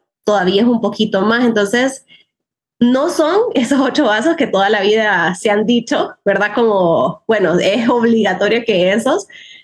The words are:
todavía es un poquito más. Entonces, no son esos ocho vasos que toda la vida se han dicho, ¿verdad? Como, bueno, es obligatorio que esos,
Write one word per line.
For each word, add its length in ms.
todavía 380
es 60
un 120
poquito 420
más. 220
Entonces, 600
no 320
son 260
esos 260
ocho 240
vasos 320
que 100
toda 240
la 100
vida 540
se 160
han 160
dicho, 480
¿verdad? 300
Como, 720
bueno, 320
es 300
obligatorio 760
que 280
esos, 340